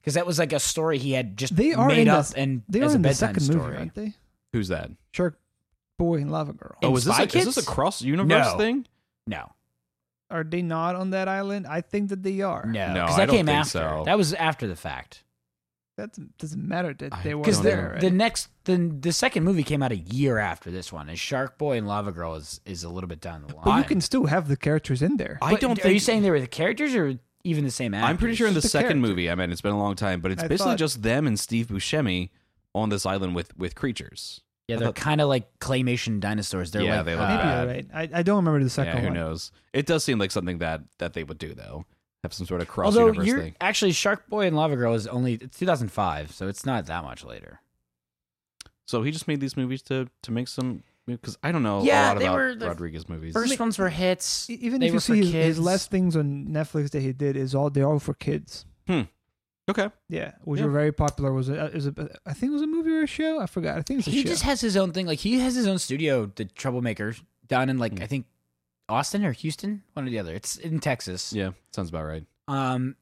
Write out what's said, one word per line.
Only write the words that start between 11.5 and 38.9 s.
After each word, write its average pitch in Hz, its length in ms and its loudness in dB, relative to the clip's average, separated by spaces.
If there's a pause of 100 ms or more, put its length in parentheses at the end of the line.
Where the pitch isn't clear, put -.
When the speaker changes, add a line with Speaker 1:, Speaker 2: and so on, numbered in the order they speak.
Speaker 2:
I 156 140 -4
think 202 300 -2
that 190 120 -4
they 196 200 -2
are. 175 240 -2
Speaker 1:
No, 101 280 0
Speaker 3:
No, 87 120 2
Speaker 1:
'cause 82 80 4
Speaker 3:
I 87 40 6
Speaker 1:
that - 80 6
Speaker 3:
don't 139 100 6
Speaker 1:
came 175 100 4
Speaker 3:
think 147 120 4
Speaker 1:
after. 151 200 0
Speaker 3:
so. 78 260 0
Speaker 1:
That 196 140 4
was 165 160 2
after 160 320 0
the 87 100 -6
fact. - 460 -12 (720)
Speaker 2:
That - 220 -12 (200)
doesn't 156 280 -8
matter 170 260 -2
that 139 200 -10
Speaker 3:
I - 100 -10
Speaker 2:
they 151 140 -4
were 151 80 -4
Speaker 1:
'Cause 196 140 6
Speaker 3:
don't - 60 2
Speaker 1:
the, - 60 8
Speaker 3:
know. 185 60 2
Speaker 2:
there, - 240 -4
Speaker 1:
the 190 80 4
Speaker 2:
right? 180 60 4
Speaker 1:
next, 226 340 2 (160)
the, 185 120 4 (240)
the 165 120 0
second 196 320 2
movie 180 180 4
came 143 180 0
out 127 120 0
a 107 40 -2
year 113 420 0
after 90 340 -4
this 90 200 -10
one, 76 160 -12
and 85 80 -10
Shark 131 400 -6
Boy 143 220 -2
and 104 80 -4
Lava 101 240 -2
Girl 85 240 -6
is, 76 320 -12
is 87 160 -10
a 85 60 -10
little 90 180 -8
bit 82 140 -10
down 80 260 -12
the 147 80 -14
line. 78 100 -16
Speaker 2:
But - 140 6
you 285 60 4
can 196 160 2
still 254 260 2
have 156 220 2
the 139 80 2
characters 147 460 0
in 214 160 2
there. - 220 -6
Speaker 3:
I 156 120 2
Speaker 1:
But 202 80 2
Speaker 3:
don't 240 180 2
Speaker 1:
are 190 100 4
you - 60 8
Speaker 3:
think 208 80 4
Speaker 1:
saying 220 200 4
they 190 100 4
were 147 80 4
the 123 80 -6
characters 247 480 0
or 139 200 0 (280)
even 156 180 0
the 135 80 0
same 120 240 -2
actors? 113 160 2
Speaker 3:
I'm 170 60 0
pretty 226 180 0
sure 226 140 4
in 196 60 4
the 170 60 4
Speaker 2:
The 185 80 0
Speaker 3:
second 160 200 4 (140)
Speaker 2:
character. 117 60 4
Speaker 3:
movie, 87 220 2
I 87 60 0
mean, 90 160 0
it's 82 80 -6
been 101 120 0
a 104 60 0
long 101 160 0
time, 92 260 -2
but 92 120 -2
it's 90 100 -4
Speaker 2:
I 160 60 -4
Speaker 3:
basically 190 240 2
Speaker 2:
thought - 60 0
Speaker 3:
just 131 240 -2
them 131 260 2
and 107 100 2
Steve 117 300 -2
Buscemi 98 640 -2 (440)
on 107 140 0
this 101 180 0
island 95 300 0
with, 85 200 -6
with 90 200 -6
creatures. - 640 -8 (280)
Speaker 1:
Yeah, 117 80 -2
Speaker 3:
I - 20 -2
Speaker 1:
they're 117 100 2
Speaker 3:
thought 110 80 -2
Speaker 1:
kinda 151 300 2
like 131 320 0
claymation 123 640 0
dinosaurs. 98 500 -2
They're 101 120 -2
Speaker 3:
Yeah, 85 160 2
Speaker 1:
like, 80 80 -2
Speaker 3:
they 82 100 -2
look 82 80 0
Speaker 1:
uh, - 40 2
Speaker 2:
Maybe - 140 2
Speaker 3:
bad. 80 240 2
Speaker 2:
you're - 80 -4 (260)
right. 165 140 -6
I, 170 60 2
I - 20 2
don't 196 140 4
remember 156 280 4
the 127 60 2
second 82 240 -2